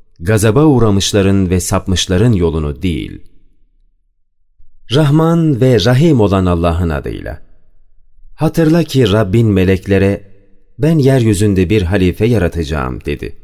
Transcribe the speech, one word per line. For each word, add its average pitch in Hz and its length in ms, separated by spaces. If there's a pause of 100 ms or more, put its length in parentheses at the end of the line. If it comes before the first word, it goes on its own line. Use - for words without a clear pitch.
(200)
gazaba 110 460
uğramışların 98 840
ve 90 100
sapmışların 92 720
yolunu 80 480
değil. 50 400 (1700)
Rahman 156 680
ve 123 240
Rahim 127 360
olan 95 240
Allah'ın 87 440
adıyla. 60 520 (920)
Hatırla 160 480
ki 127 280
Rabbin 110 360
meleklere, 95 840 (480)
"Ben 160 180
yeryüzünde 107 720
bir 107 120
halife 92 440
yaratacağım." 80 800
dedi. - 380